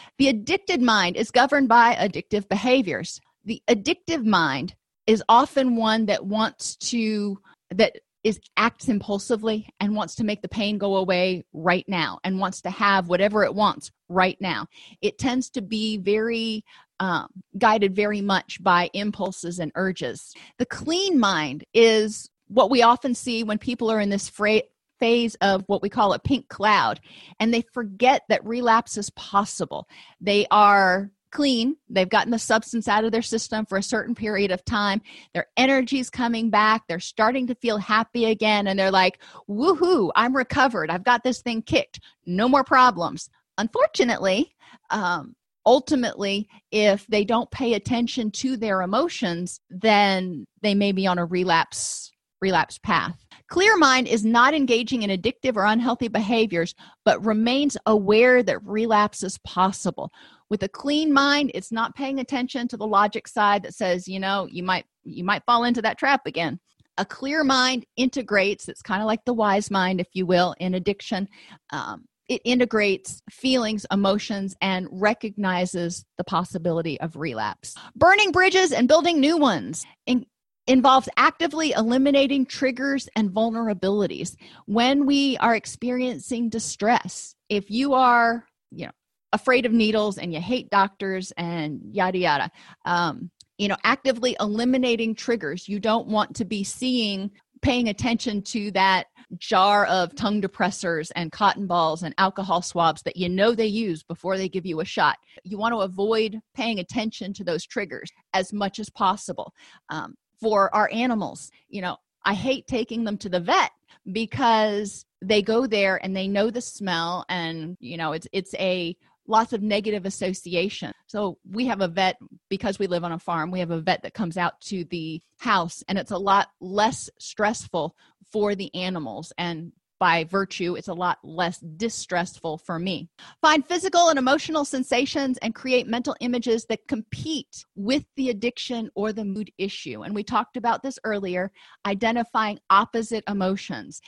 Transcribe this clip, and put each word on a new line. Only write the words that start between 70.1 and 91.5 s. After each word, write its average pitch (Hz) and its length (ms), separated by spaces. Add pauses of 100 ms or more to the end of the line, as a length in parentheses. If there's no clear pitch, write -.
you 185 120
will, 175 320
in 185 160
addiction. 196 540 (440)
Um, 113 340 (240)
it 247 160
integrates 220 840
feelings, 226 600
emotions, 196 720
and 185 280
recognizes 185 1160 (120)
the 175 60
possibility 165 800
of 160 160
relapse. 110 580 (200)
Burning 392 360
bridges 370 400
and 240 160
building 320 320
new 302 180
ones 165 480 (200)
in-, 247 200 (400)
involves 262 520
actively 311 560
eliminating 269 720
triggers 269 720
and 208 140
vulnerabilities. 208 1080 (280)
When 254 400
we 277 340
are 226 180
experiencing 240 880
distress, - 880 (140)
if 202 200
you 262 260
are, 233 500 (260)
you - 140
know, - 60 (420)
afraid 247 320
of 226 80
needles 214 440
and 175 160
you 156 60
hate 220 300
doctors 196 680
and 165 460 (100)